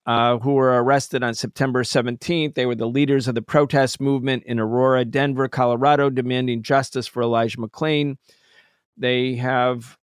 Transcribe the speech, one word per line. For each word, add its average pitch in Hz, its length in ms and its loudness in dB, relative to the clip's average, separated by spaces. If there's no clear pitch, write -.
uh, 117 320 2
who 135 140 0
were 127 280 4
arrested 131 400 0
on 117 140 -2
September 127 480 -2
seventeenth. 143 720 -2
They 127 100 0
were 123 80 0
the 113 140 -4
leaders 135 400 0
of 120 80 -2
the 110 80 -4
protest 139 580 2
movement 135 460 0
in 120 120 -2
Aurora, 123 460 2
Denver, 135 420 0
Colorado, 135 600 2
demanding 127 540 -2
justice 135 420 0
for - 160 -6
Elijah 117 360 0
McClain. 147 600 -4
They 127 380 0
have, 123 600 -2